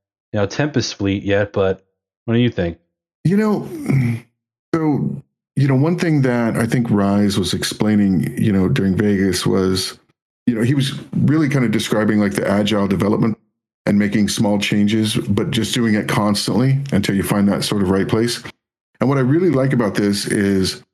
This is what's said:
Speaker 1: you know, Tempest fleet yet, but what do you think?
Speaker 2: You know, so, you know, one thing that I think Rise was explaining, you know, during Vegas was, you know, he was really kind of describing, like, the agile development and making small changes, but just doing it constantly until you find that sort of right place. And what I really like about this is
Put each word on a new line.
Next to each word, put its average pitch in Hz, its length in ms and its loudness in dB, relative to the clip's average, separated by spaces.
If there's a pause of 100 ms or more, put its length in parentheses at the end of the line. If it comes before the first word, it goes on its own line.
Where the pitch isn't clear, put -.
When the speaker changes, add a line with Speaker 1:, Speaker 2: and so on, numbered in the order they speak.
(320)
Speaker 1:
you 107 80 -2
know, 101 60 0
Tempest 143 500 -2
fleet 98 280 -2
yet, 101 300 0
but 95 300 -2 (420)
what 113 100 0
do 117 40 4
you 120 120 2
think? 92 260 -4 (460)
Speaker 2:
You 185 140 2
know, 214 300 0 (1080)
so, 151 480 -2 (320)
you 139 120 2
know, 135 80 2
one 165 220 2
thing 160 240 2
that 120 340 0
I 113 120 0
think 139 240 0
Rise 101 480 2
was 92 140 -2
explaining, 101 840 0
you 110 140 0
know, 95 180 2
during 98 260 0
Vegas 98 520 0
was, 95 500 -2 (480)
you 123 80 0
know, 113 80 -4
he 127 140 2
was - 240 -2 (140)
really 143 360 2
kind 139 160 0
of 110 60 0
describing, 107 480 0
like, 101 140 0
the - 140 -2
agile 101 400 0
development 107 520 0 (480)
and 101 100 2
making 101 300 2
small 104 320 0
changes, 107 560 0
but - 340 -2
just 117 240 -2
doing 113 220 0
it 104 120 -2
constantly 107 720 0 (140)
until 98 240 0
you 95 80 0
find 101 260 0
that - 140 0
sort 104 180 -2
of 92 80 0
right 95 180 0
place. 113 360 -2 (560)
And 123 100 0
what 143 80 2
I 131 40 2
really 160 280 2
like 135 240 2
about 110 220 0
this 101 320 0
is 98 560 0 (100)